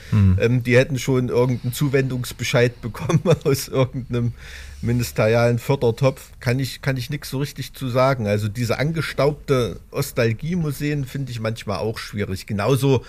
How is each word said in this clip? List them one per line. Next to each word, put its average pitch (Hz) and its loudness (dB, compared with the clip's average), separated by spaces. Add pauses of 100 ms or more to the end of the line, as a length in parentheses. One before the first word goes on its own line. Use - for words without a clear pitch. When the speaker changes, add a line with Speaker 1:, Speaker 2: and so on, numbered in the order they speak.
(100)
Speaker 1:
Hm. 98 6
Speaker 2:
Ähm, 120 4
die 120 4
hätten 131 4
schon 127 0
irgendeinen 123 0
Zuwendungsbescheid 127 0
<laughs> - -20
bekommen 135 0 (200)
aus 139 0
irgendeinem 120 -2 (500)
ministerialen 117 2
Fördertopf. 135 0
Kann 123 0
ich, - -6
kann 135 -2
ich 120 -6
nix 147 -8
so 131 -4
richtig 139 -6
zu 131 -8
sagen. 127 2
Also 104 2
diese 113 -2
angestaubte 139 0 (100)
Ostalgie-Museen 147 -2
finde 135 -8
ich 117 -8
manchmal 110 -4
auch 110 -4
schwierig. - -6
Genauso 120 2